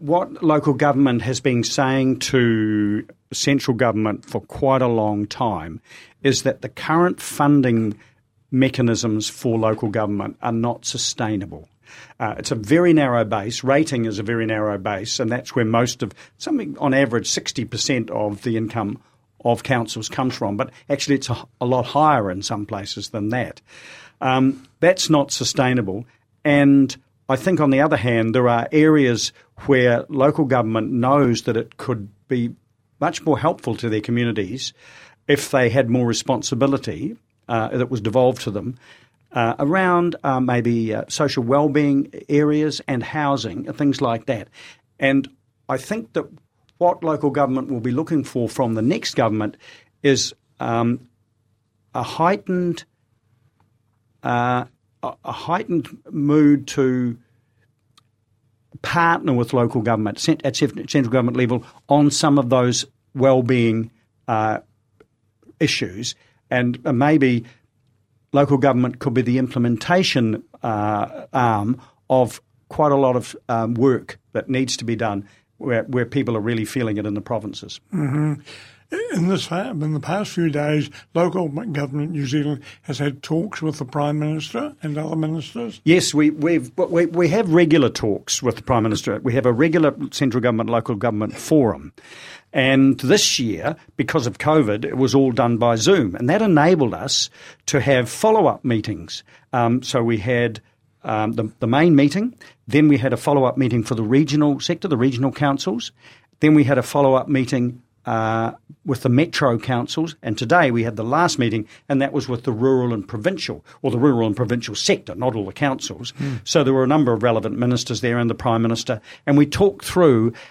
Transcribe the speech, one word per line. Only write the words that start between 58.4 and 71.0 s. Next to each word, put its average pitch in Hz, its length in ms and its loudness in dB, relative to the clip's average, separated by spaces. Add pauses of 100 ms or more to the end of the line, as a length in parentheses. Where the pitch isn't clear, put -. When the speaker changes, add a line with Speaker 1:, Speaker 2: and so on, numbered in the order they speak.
Speaker 1:
partner 170 500 0
with 120 200 0
local 120 300 2
government 107 360 0
cent-, - 260 -2
at 135 120 -2
cent-, - 340 -2
central 123 220 0
government 123 240 0
level 123 260 0 (260)
on 143 220 4
some 143 280 2
of 123 120 0
those 123 340 2 (300)
wellbeing, 123 760 2 (380)
uh, 110 320 0 (1040)
issues, 113 560 -4 (340)
and, 123 340 0
uh, 151 80 -2
maybe 131 520 4 (880)
local 139 260 4
government 127 400 2
could 123 160 -4
be 127 80 2
the 123 160 0
implementation, 123 1040 0 (220)
uh, 104 680 -4